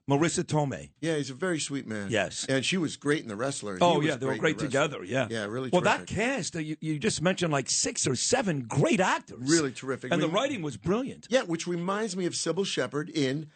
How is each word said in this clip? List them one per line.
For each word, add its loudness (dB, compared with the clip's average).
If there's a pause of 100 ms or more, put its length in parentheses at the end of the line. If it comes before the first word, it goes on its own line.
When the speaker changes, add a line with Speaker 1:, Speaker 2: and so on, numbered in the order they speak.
Speaker 1:
Marissa 4
Tomei. 0 (100)
Speaker 2:
Yeah, 0
he's -2
a -10
very -2
sweet -4
man. -4
Speaker 1:
Yes. 0
Speaker 2:
And 2
she 0
was -2
great 0
in -12
The -6
Wrestler. -4
He 2
Speaker 1:
Oh, 6
Speaker 2:
was 2
Speaker 1:
yeah, 0
they -4
were 0
Speaker 2:
great -
in -6
Speaker 1:
great 2
Speaker 2:
The -4 (140)
Wrestler. 4 (100)
Speaker 1:
together, -10
yeah. 0
Speaker 2:
Yeah, -4
really -4
Speaker 1:
Well, 6
that 2
Speaker 2:
terrific. -6
Speaker 1:
cast, -2
uh, -6
you, -4
you -2
just 0
mentioned, 2
like, 0
six 0
or 2
seven 2
great 4
actors. 0
Speaker 2:
Really 2
terrific. -6
Speaker 1:
And 2
the 2
Speaker 2:
Rem- 0
Speaker 1:
writing 0
was -6
brilliant. -2
Speaker 2:
Yeah, 4
which -4
reminds -2
me -2
of -4
Sybil 0
Shepherd -2
in 0